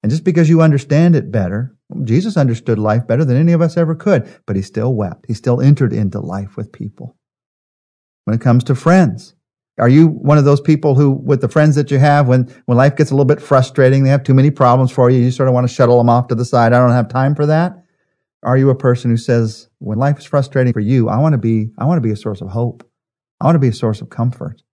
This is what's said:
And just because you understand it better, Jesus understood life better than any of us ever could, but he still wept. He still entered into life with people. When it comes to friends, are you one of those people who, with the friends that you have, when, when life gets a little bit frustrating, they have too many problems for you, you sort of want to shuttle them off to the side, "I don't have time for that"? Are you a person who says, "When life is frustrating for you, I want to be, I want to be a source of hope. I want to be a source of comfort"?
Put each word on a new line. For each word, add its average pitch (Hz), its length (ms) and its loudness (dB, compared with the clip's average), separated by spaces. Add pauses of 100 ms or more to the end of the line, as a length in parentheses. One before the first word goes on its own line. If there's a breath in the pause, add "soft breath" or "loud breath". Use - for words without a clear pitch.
And 107 80 -2
just 160 140 -4
because 165 240 2
you 165 140 4
understand 156 520 2
it 135 160 -4
better, 104 440 -6 (300)
Jesus 180 320 -2
understood 117 420 -2
life 107 280 -2
better 131 180 -2
than 127 140 0
any 165 140 2
of 165 100 0
us 165 140 -2
ever 165 180 -2
could, 165 340 -2 (180 loud breath)
but 98 100 -4
he 95 60 -4
still 113 320 -4
wept. 98 320 -8
He 113 60 -8
still 123 280 -4
entered 135 320 2
into 101 280 -6
life 98 340 -12
with 104 160 -14
people. - 460 -18 (1080)
When 110 120 -4
it 113 60 -6
comes 123 220 2
to 135 100 -2
friends, 160 600 0 (440)
are 120 100 2
you 151 200 6
one 147 300 2
of 139 60 2
those 143 160 2
people 156 360 0
who, 143 140 2
with 135 300 -2
the 120 80 -4
friends 151 280 2
that 147 140 -2
you 139 80 0
have, 147 300 4
when, 127 240 0 (140)
when 120 100 0
life 139 180 2
gets 151 160 0
a 139 40 -4
little 139 100 2
bit 147 160 0
frustrating, 135 640 2
they 131 60 2
have 139 120 0
too 135 120 0
many 135 160 4
problems 127 420 2
for 123 160 2
you, 131 100 2
you 123 120 2
sort 131 180 -2
of 127 60 0
want 123 120 0
to 120 60 -4
shuttle 120 240 2
them 120 140 2
off 123 180 0
to 127 60 -2
the 117 100 -4
side, 117 280 0
"I 123 60 4
don't 123 120 2
have 120 180 0
time 135 260 -2
for 147 120 -2
that"? 170 360 -2 (600)
Are 127 160 0
you 135 120 2
a 131 60 0
person 123 340 -2
who 117 60 2
says, 117 520 -4 (100)
"When 107 200 -8
life 143 200 -2
is - 80 -20
frustrating 131 480 -2
for 107 60 -4
you, 113 280 0
I 107 100 -2
want 156 140 0
to 131 60 0
be, 110 400 -2
I 123 80 -6
want 170 100 0
to 120 100 -2
be 110 60 -2
a 101 40 -6
source 101 260 -10
of 95 80 -12
hope. 117 360 -8 (540)
I 131 60 -2
want 165 80 2
to 160 60 2
be 135 80 2
a 113 40 -2
source 110 300 -4
of - 80 -18
comfort"? - 520 -8 (100)